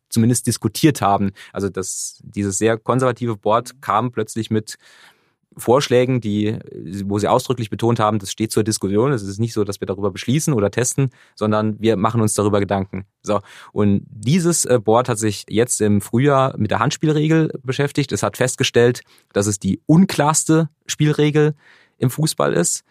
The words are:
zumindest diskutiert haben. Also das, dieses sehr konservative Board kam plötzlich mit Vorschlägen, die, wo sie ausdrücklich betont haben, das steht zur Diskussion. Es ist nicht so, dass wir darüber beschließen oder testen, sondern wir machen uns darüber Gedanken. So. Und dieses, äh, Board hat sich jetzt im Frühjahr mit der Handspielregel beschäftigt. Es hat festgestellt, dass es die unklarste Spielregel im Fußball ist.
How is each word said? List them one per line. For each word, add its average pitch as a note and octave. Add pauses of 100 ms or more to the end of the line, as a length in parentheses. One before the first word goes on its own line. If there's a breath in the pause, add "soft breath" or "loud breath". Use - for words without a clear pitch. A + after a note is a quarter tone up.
zumindest A#2
diskutiert A#2
haben. G2 (200 loud breath)
Also G2
das, -
dieses G2+
sehr A2+
konservative B2
Board A2
kam A2
plötzlich A2
mit A2 (800 soft breath)
Vorschlägen, B2+
die, G#2 (500)
wo G2+
sie G2+
ausdrücklich A#2+
betont A2+
haben, G#2+
das G2
steht A2
zur A2
Diskussion. G#2
Es A2
ist G2
nicht A2+
so, G#2+
dass G2
wir -
darüber G2
beschließen C#3
oder G2+
testen, B2+ (240 soft breath)
sondern G#2+
wir G#2+
machen A2
uns G#2+
darüber G#2
Gedanken. G2 (160)
So. G2+ (300 loud breath)
Und G2+
dieses, D#3+
äh, B2
Board A#2+
hat A#2
sich G#2+
jetzt G#2+
im G#2
Frühjahr C3+
mit G#2
der -
Handspielregel D#3 (120)
beschäftigt. C#3
Es G2+
hat G#2
festgestellt, B2 (320 soft breath)
dass G2+
es G#2
die -
unklarste D#3+ (160)
Spielregel D3+ (420 soft breath)
im B2+
Fußball -
ist. -